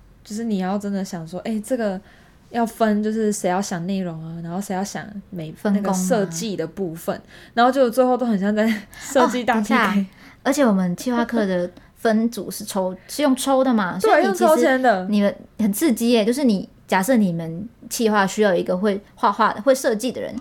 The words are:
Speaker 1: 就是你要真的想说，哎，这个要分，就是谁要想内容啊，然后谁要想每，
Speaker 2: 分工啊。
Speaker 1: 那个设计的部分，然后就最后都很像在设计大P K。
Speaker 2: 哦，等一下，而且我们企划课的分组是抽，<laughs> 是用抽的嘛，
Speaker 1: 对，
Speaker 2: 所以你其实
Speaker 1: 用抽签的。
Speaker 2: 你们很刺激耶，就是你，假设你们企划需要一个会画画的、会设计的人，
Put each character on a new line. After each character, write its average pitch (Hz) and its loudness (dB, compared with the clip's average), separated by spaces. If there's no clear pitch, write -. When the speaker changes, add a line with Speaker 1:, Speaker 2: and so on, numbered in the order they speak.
Speaker 1:
就 - -16
是 226 -6
你 214 -2
要 185 -2
真 202 -6
的 190 -4
想 170 -10
说， 180 -10
哎， 220 -4
这 254 -4
个 202 -4
要 233 0
分， 214 0
就 214 -2
是 214 0
谁 196 -2
要 180 0
想 180 -6
内 190 -4
容 165 -6
啊， 160 -10
然 165 -10
后 180 -6
谁 202 -8
要 185 -2
想 - -8
每， 160 -10
Speaker 2:
分 202 -2
工 202 2
啊。 - -4
Speaker 1:
那 196 0
个 - 0
设 190 2
计 175 -6
的 160 -4
部 170 -6
分， - -8
然 233 4
后 254 6
就 262 4
最 254 4
后 254 2
都 247 -2
很 220 0
像 202 0
在 214 2
设 - 2
计 247 -4
大 226 2
P 208 -2
K。 220 2
Speaker 2:
哦， - 4
等 208 2
一 196 2
下， 190 -8
而 269 0
且 285 4
我 226 4
们 185 0
企 - -4
划 233 0
课 226 0
的 180 0
分 226 2
组 214 -8
是 190 -10
抽， 190 -4
<laughs> - -20
是 - -6
用 277 4
抽 262 2
的 262 2
嘛， 185 0
Speaker 1:
对， 440 2
Speaker 2:
所 339 6
以 - 2
你 - 2
其 370 -2
实 359 2
Speaker 1:
用 320 6
抽 247 4
签 262 4
的。 202 2
Speaker 2:
你 208 2
们 202 2
很 208 2
刺 330 2
激 233 0
耶， 226 4
就 214 2
是 277 -2
你， 208 0
假 190 0
设 247 2
你 196 2
们 165 -8
企 226 0
划 208 4
需 208 0
要 196 4
一 180 0
个 180 -2
会 196 0
画 226 0
画 208 2
的、 - -8
会 262 4
设 262 0
计 220 -4
的 220 -6
人， - -8